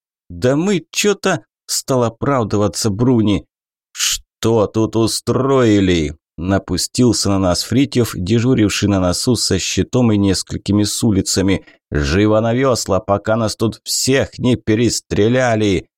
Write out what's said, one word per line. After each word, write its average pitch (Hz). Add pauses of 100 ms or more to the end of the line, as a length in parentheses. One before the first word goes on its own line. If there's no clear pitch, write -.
(280)
"Да 123
мы 180
чё-то", 190 (220)
стал -
оправдываться 113
Бруни. 107 (460)
"Что -
тут 110
устроили?" 110 (200)
Напустился 98
на 98
нас 90
Фритьев, 123
дежуривший 107
на 101
носу 92
со 98
щитом -
и 107
несколькими 98
с -
улицами. 95 (280)
"Живо 98
на 117
вёсла, 123
пока 101
нас 110
тут 110
всех -
не 123
перестреляли!" 110 (100)